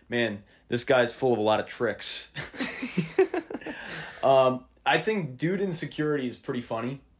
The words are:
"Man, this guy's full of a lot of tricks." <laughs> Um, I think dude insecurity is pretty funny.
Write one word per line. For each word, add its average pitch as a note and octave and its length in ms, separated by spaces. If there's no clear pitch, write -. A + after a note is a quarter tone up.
"Man, A2+ 340
this A#2+ 160
guy's B2 300
full C3 180
of A2 80
a - 20
lot G#2+ 200
of - 40
tricks." - 680
<laughs> D3 40
Um, C3 400
I D3 140
think E3 380
dude F3 240
insecurity D3+ 680
is A2+ 100
pretty B2+ 240
funny. A#2+ 400